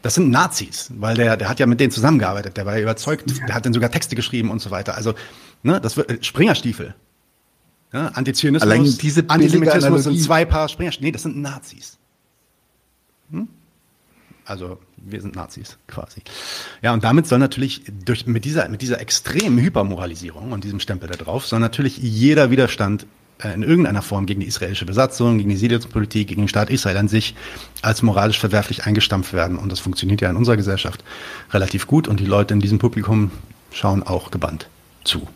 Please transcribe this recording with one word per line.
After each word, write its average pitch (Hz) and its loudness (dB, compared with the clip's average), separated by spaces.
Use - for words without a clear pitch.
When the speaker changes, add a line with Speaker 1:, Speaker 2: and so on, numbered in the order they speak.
Speaker 1:
das 117 -2
sind 165 4
Nazis, 127 0
weil 110 -2
der, 117 4
der 104 -4
hat - -4
ja 135 4
mit 120 4
denen 131 4
zusammengearbeitet, 101 0
der 98 -6
war 104 -4
ja 110 -2
überzeugt, 110 -4
der 117 -4
hat 117 -2
dann 120 2
sogar 117 2
Texte - -4
geschrieben 113 -2
und 107 -4
so 101 -10
weiter. 98 -6
Also, 110 -2
ne, 170 2
das - -4
wird, 151 -2
äh, 117 -2
Springerstiefel. 139 0
Ja, 147 -4
Antizionismus, 135 0
Speaker 2:
Allein 117 6
diese 147 2
billige - -2
Speaker 1:
Antisemitismus 156 6
sind 139 4
Speaker 2:
Analogie. 165 2
Speaker 1:
zwei 160 4
Paar 156 2
Springerstiefel. 156 -6
Nee, 160 -2
das 139 -8
sind 143 -6
Nazis. - -12
Hm? 180 -8
Also, 90 -12
wir 98 -14
sind 101 -12
Nazis, - -16
quasi. - -14
Ja, 117 2
und 113 0
damit 135 4
soll 123 2
natürlich 135 -2
durch, 117 -4
mit 117 -2
dieser, 147 -2
mit 110 -8
dieser 120 -4
extremen 131 0
Hypermoralisierung 92 -2
und 98 -8
diesem 101 -6
Stempel 90 -8
da 90 -8
drauf, 113 -6
soll 113 0
natürlich 117 0
jeder 123 4
Widerstand, 113 2
äh, 104 -8
in 101 -4
irgendeiner 139 4
Form 98 -2
gegen 101 -4
die 95 -4
israelische 95 -6
Besatzung, 117 2
gegen 101 0
die 101 0
Siedlungspolitik, 110 0
gegen 104 -2
den 101 2
Staat 104 0
Israel 101 0
an 104 2
sich 107 0
als 110 0
moralisch 107 2
verwerflich 104 0
eingestampft 104 0
werden. 90 -2
Und 98 -6
das 92 -8
funktioniert 95 -2
ja 95 0
in 85 0
unserer 117 4
Gesellschaft 98 -2
relativ 98 0
gut 156 4
und 104 0
die 101 0
Leute 101 2
in 104 4
diesem 101 2
Publikum 107 0
schauen 98 0
auch - -4
gebannt 78 -6
zu. - -4